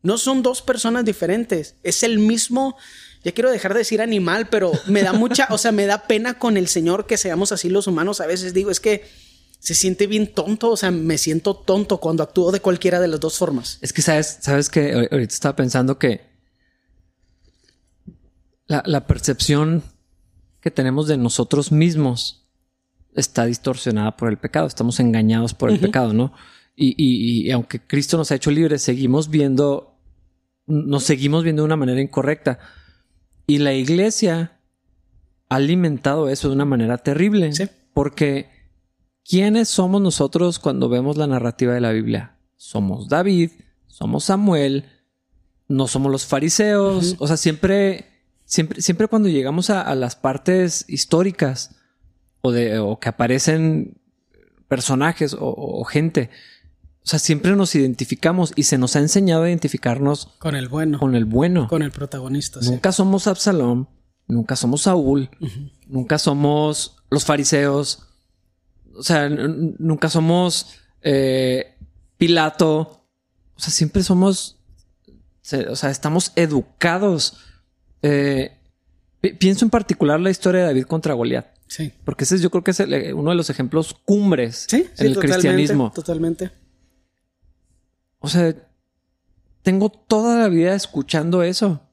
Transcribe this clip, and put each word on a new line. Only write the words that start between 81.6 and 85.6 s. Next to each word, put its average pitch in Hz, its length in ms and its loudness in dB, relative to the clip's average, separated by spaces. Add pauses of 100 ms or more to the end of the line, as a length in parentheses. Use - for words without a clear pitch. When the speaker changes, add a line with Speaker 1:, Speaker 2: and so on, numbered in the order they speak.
Speaker 1:
Sí. 156 260 -10 (120)
Speaker 2:
Porque - 200 -4
ese 185 120 0
es, 185 40 2
yo 170 100 2
creo 180 140 -2
que 190 60 0
es 180 100 -2
el, 139 140 0
eh, 135 200 -4
uno 151 160 -2
de 180 60 0
los 165 140 -2
ejemplos 160 440 -2 (120)
cumbres 170 640 2
Speaker 1:
Sí, 285 160 2 (100)
sí, - 80 -4
Speaker 2:
en - 60 4
el 131 60 2
Speaker 1:
totalmente, - 60 0
Speaker 2:
cristianismo. 143 760 2